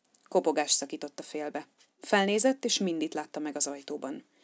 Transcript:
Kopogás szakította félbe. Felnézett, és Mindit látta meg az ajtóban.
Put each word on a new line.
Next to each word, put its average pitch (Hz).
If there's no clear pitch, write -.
Kopogás 151
szakította -
félbe. 151
Felnézett, 214
és 233
Mindit 165
látta 151
meg 151
az 147
ajtóban. 143